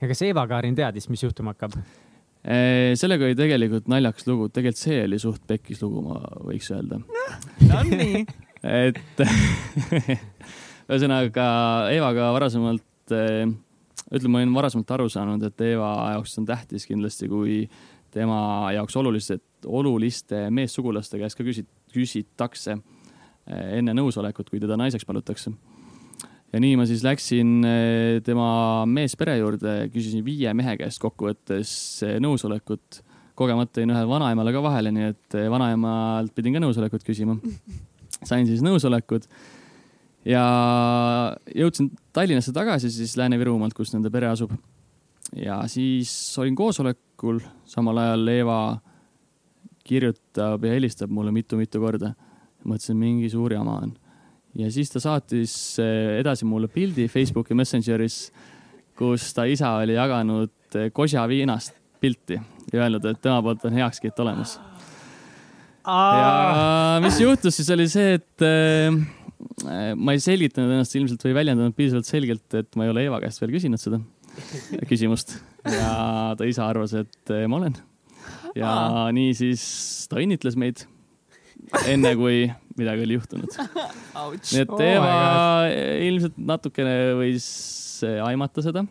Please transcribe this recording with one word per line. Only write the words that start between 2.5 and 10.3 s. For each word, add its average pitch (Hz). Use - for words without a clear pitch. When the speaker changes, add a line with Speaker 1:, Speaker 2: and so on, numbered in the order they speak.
Speaker 2:
sellega 139
oli 127
tegelikult 117
naljakas 123
lugu. 117
Tegelikult 123
see 151
oli 98
suht 110
pekkis 113
lugu, 104
ma -
võiks 95
öelda. 98
Speaker 3:
<laughs> -
No -
nii. 202
Speaker 2:
Et 123
<laughs> -